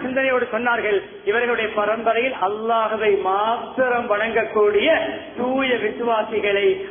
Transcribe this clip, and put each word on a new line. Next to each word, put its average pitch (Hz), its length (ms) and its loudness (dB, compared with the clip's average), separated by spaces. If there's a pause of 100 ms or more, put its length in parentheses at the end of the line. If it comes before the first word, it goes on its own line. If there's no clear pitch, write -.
சிந்தனையோடு 254 500 0
சொன்னார்கள். 220 500 0 (220)
இவர்களுடைய 226 500 0
பரம்பரையில் 226 680 0
அல்லாஹ்வை 214 800 0
மாத்திரம் 226 920 0
வணங்கக்கூடிய 214 880 2 (380)
தூய 254 380 0
விசுவாசிகளை 208 1160 0